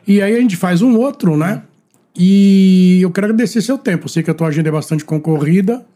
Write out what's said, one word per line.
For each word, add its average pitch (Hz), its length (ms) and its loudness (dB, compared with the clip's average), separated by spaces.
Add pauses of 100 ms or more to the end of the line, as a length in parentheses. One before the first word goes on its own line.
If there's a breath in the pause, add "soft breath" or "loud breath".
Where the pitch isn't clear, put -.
E 202 160 4
aí 208 120 0
a 233 60 0
gente 220 160 0
faz 180 240 0
um 240 160 2
outro, 220 400 -2
né? 175 240 -4 (560)
E 190 840 4
eu 185 80 -2
quero 196 160 -4
agradecer 226 340 -2
seu 262 160 -4
tempo. 170 280 -6
Eu 135 40 -12
sei 165 140 -4
que 165 80 -4
a - 20 0
tua 165 140 -4
agenda 156 220 -2
é - 20 -4
bastante 151 340 -4
concorrida. 160 800 -2 (100)